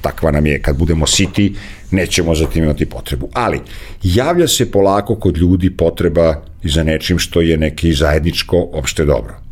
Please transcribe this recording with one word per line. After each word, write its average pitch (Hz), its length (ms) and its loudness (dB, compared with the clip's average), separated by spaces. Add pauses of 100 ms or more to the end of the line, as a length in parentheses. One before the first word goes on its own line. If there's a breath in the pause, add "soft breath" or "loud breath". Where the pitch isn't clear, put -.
Takva 73 300 -2
nam 76 160 2
je, 71 160 0
kad 73 160 0
budemo 80 280 2
siti, 101 480 0 (360 loud breath)
nećemo 87 440 0
za 78 120 2
tim 80 180 0
imati 76 220 0
potrebu. 64 460 -8
Ali, 113 280 -2 (420 loud breath)
javlja 139 460 2
se - 220 0
polako 98 460 2
kod 87 200 0
ljudi 90 340 4
potreba 82 720 2 (200)
i 85 60 -2
za 78 160 2
nečim 80 340 0
što - 220 0
je 82 160 4
neki 78 360 0
zajedničko 78 800 0
opšte 73 320 -2
dobro. 69 300 0 (180)